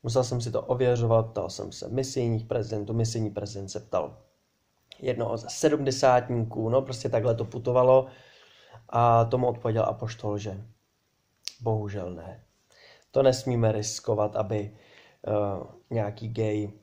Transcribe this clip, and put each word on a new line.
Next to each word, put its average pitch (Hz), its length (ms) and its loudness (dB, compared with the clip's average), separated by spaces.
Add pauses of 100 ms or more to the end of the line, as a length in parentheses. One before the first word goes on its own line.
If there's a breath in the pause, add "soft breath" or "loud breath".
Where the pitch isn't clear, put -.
Musel 123 220 2
jsem 123 160 -2
si 117 100 -6
to 113 120 -2
ověřovat, 117 680 2
ptal 95 200 -6
jsem - 220 -10
se - 160 -12
misijních 117 560 -2
prezidentů, 110 500 -4
misijní 113 360 0
prezident 98 380 -8
se - 120 -10
ptal - 380 -4 (800)
jednoho 117 380 -2
ze 110 140 -10
sedmdesátníků, 123 1160 2
no 131 140 2
prostě 131 260 -8
takhle 117 260 2
to 113 100 -4
putovalo 127 600 4 (840 loud breath)
a 117 360 6
tomu 123 220 0
odpověděl 117 360 0
apoštol, 110 560 -4
že 98 260 -8 (960)
bohužel 104 540 -4
ne. 85 300 -14 (680 soft breath)
To 135 120 2
nesmíme 120 500 4
riskovat, 107 640 -2
aby, 104 400 -4 (520 loud breath)
eh, 101 380 -2 (240)
nějaký 110 380 -4
gay 107 440 -2 (100)